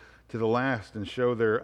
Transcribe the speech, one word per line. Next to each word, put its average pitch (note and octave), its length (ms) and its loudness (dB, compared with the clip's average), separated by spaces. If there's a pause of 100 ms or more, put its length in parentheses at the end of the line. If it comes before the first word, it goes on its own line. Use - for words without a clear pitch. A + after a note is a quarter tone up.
(280)
to A#2 100 -8
the A2+ 80 0
last A#2+ 480 0
and G#2 140 -8
show B2 260 0
their A2 300 2